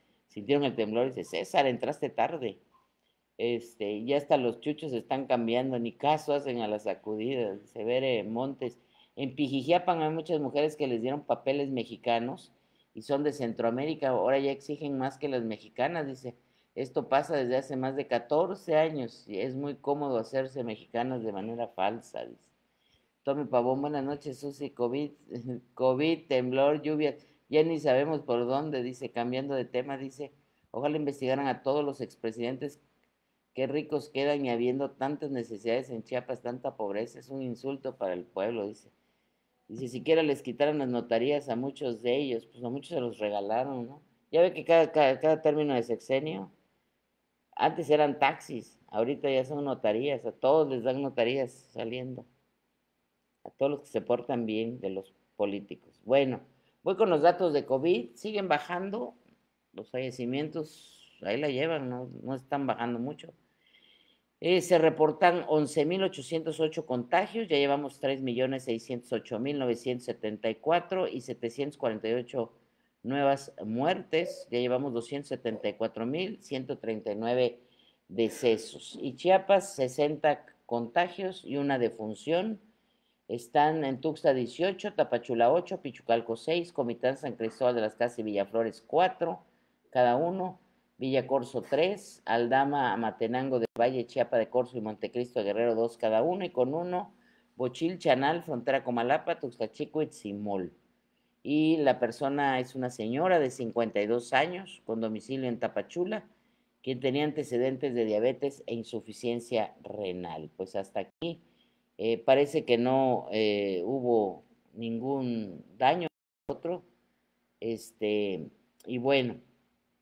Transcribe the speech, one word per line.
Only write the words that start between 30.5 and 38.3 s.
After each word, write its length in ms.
ojalá 260
investigaran 500
a 160
todos 200
los 180
expresidentes, 800
qué 140
ricos 420
quedan 360
y 40
habiendo 420
tantas 400
necesidades 580
en 140
Chiapas, 380
tanta 340
pobreza, 440
es 100
un 120
insulto 560
para 160
el 120
pueblo, 420